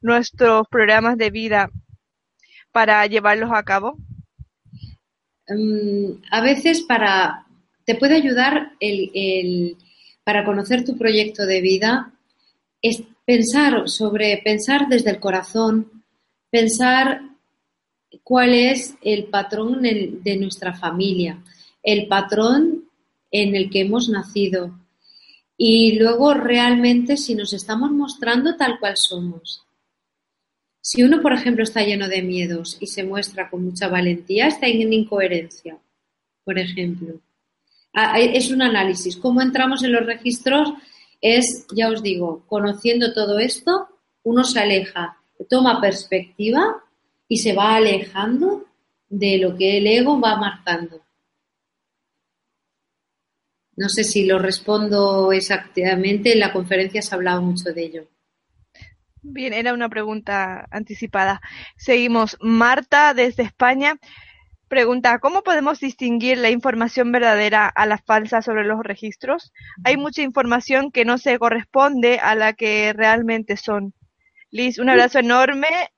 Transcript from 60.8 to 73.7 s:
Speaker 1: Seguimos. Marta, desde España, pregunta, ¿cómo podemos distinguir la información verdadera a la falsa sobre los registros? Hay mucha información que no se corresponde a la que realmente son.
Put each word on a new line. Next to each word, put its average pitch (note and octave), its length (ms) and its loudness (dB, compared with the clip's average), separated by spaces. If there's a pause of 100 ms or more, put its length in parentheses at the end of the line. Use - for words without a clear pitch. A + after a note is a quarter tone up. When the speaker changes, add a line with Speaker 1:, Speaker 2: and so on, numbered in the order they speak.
Speaker 1:
Seguimos. A#3+ 640 0
Marta, C4 720 4
desde B3 300 0
España, C4+ 540 0 (720)
pregunta, B3 520 2
¿cómo F4+ 240 0
podemos D4+ 360 0
distinguir B3 600 -2
la A#3 100 2
información A#3+ 640 0
verdadera G#3+ 560 2
a - 180 0
la G#3+ 140 0
falsa A3 420 0
sobre G#3+ 240 -2
los G#3+ 180 -2
registros? A3 680 -8 (320)
Hay C4 140 2
mucha D4 260 -6
información C4 680 0
que A#3+ 140 0
no A#3+ 120 0
se B3 200 0
corresponde A#3+ 800 2
a G#3+ 160 2
la A3 180 0
que G#3+ 400 -2
realmente A3 640 0
son. G3+ 360 -6 (560)